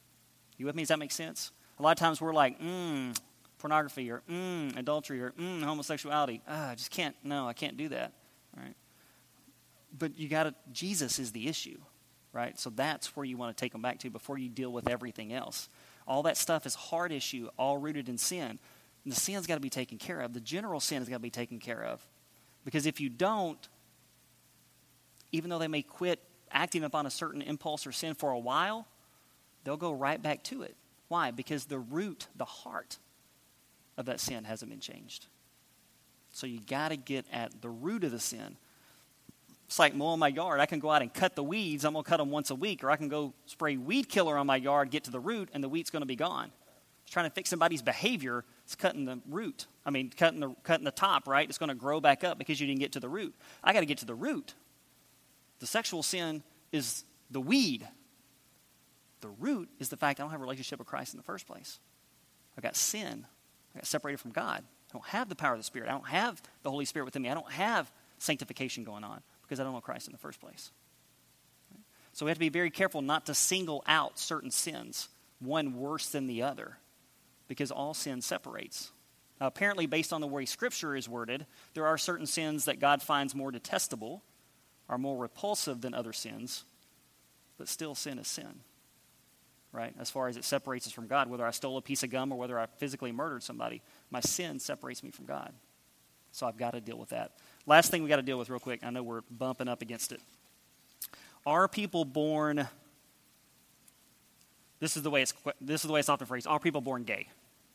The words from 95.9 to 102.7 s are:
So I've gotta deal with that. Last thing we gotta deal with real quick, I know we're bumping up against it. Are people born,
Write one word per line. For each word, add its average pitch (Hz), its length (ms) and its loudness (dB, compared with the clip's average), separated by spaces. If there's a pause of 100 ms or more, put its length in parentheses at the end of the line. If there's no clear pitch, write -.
So - 140 -6
I've 113 120 -4
gotta 120 240 -2
deal 117 160 -8
with 120 120 -12
that. 113 220 -4 (340)
Last 151 240 10
thing 165 140 2
we 151 60 0
gotta 143 120 6
deal 131 160 -2
with 120 120 -4
real 123 100 -4
quick, 120 240 -6
I 120 80 -4
know 127 100 -4
we're 117 200 -6 (100)
bumping 131 380 -2
up 120 120 -2
against 117 300 -6
it. 127 100 -12 (1300)
Are 170 200 8
people 185 380 2
born, 151 640 2 (2000)